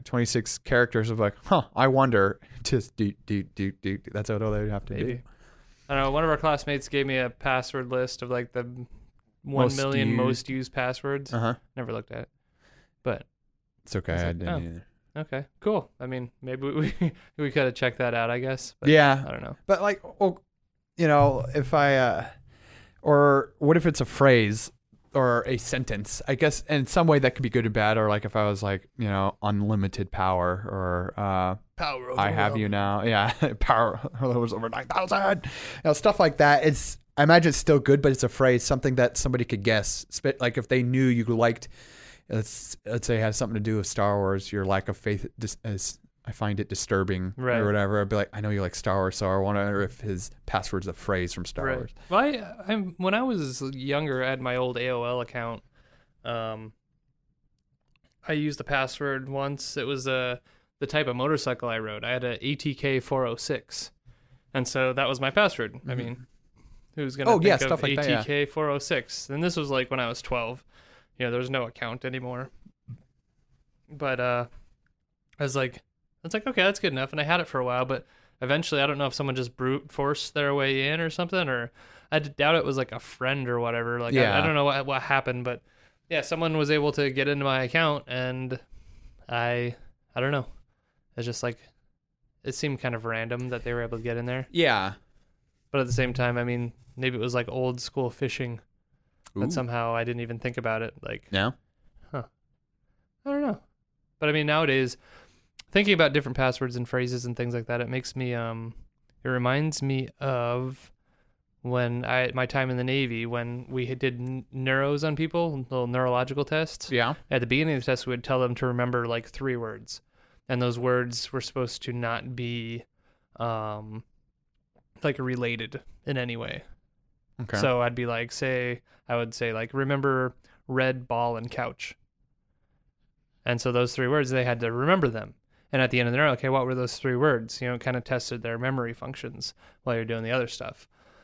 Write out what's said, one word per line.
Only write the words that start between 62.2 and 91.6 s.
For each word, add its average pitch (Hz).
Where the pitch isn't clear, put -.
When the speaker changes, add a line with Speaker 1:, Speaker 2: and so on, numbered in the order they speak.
Speaker 2:
a 120
A 143
T 139
K 135
four 131
oh 117
six. -
And 127
so 131
that 131
was 131
my 135
password. 180
I -
Speaker 1:
Mm-hmm. 127
Speaker 2:
mean, 123
who's 135
gonna 147
Speaker 1:
Oh, 196
yeah, 180
Speaker 2:
think 135
of 135
Speaker 1:
stuff -
like 143
that, 143
yeah. 120
Speaker 2:
A -
T 107
K 143
four 151
oh 143
six? -
And 147
this 175
was, 147
like, 127
when 131
I 120
was 120
twelve. 120
You 127
know, 120
there 120
was 127
no 131
account 117
anymore. 127
But, 135
uh, 123
I 151
was 135
like, 131
I -
was 165
like, 214
"Okay, 247
that's 196
good 175
enough." 131
And 151
I 147
had 170
it -
for 135
a 127
while, 123
but 131
eventually, 143
I 139
don't 143
know 143
if 131
someone 139
just 123
brute 139
forced 143
their 143
way 135
in 156
or 160
something, 175
or 120
I 156
d-, 147
doubt 147
it 156
was, 135
like, 131
a 117
friend 131
or 120
whatever. 117
Like, 120
I, 131
I -
Speaker 1:
Yeah. 98
Speaker 2:
don't 156
know 143
what, 139
what 135
happened, 127
but 123
yeah, 160
someone 160
was 151
able 147
to 143
get 135
into 143
my 131
account, 147
and 127
I, 120
I 120
don't 135
know. 135
It's 117
just, 120
like, 120